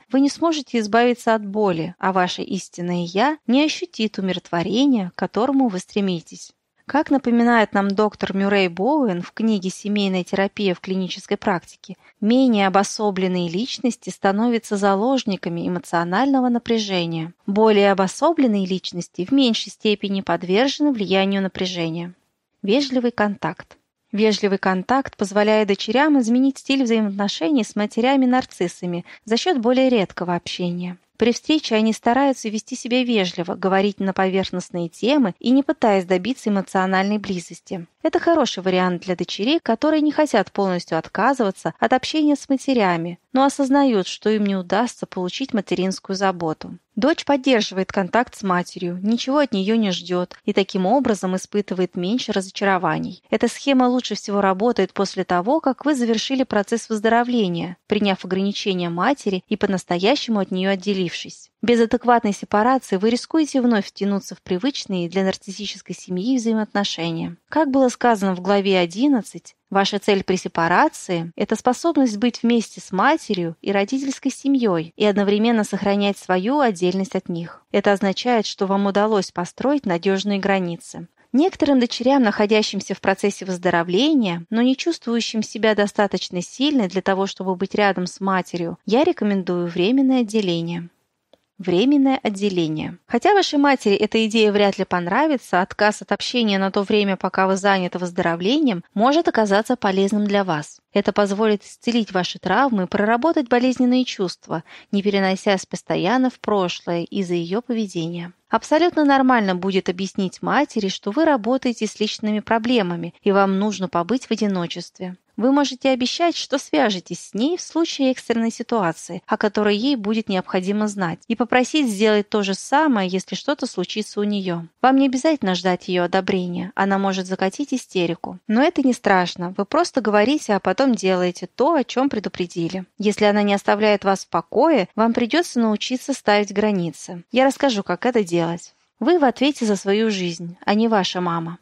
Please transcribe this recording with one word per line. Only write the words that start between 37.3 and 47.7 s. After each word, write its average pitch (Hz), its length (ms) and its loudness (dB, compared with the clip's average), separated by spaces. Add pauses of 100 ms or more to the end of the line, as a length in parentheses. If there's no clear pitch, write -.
Это 320 160 0
хороший 311 420 2
вариант 180 400 0
для 185 140 -4
дочерей, 220 440 -2
которые 302 420 0
не 294 100 2
хотят 277 400 0
полностью 180 460 -2
отказываться 202 800 -2
от 233 140 0
общения 294 420 2
с - 120 -6
матерями, 185 680 0 (160)
но 262 100 4
осознают, 269 640 2
что - 220 -4
им 214 160 2
не 196 100 0
удастся 190 520 -2
получить 180 460 -6
материнскую 190 640 -2
заботу. 175 640 -4 (180)
Дочь 277 300 0
поддерживает 247 680 0